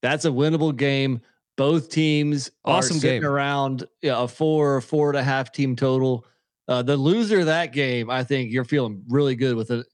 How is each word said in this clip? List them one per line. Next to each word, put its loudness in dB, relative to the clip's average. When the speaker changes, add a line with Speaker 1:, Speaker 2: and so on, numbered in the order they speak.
Speaker 1:
That's -2
a 2
winnable 0
game. 0
Both 0
teams 0
are 2
Speaker 2:
Awesome -2
Speaker 1:
sitting 0
Speaker 2:
game. -2
Speaker 1:
around, -2
you 0
know, 0
a -4
four 0
or 0
four 0
and 0
a 0
half 0
team 0
total. 0
Uh, 0
the 0
loser 2
of 2
that 0
game, -2
I -2
think -2
you're -2
feeling -2
really 2
good 0
with -4
a -4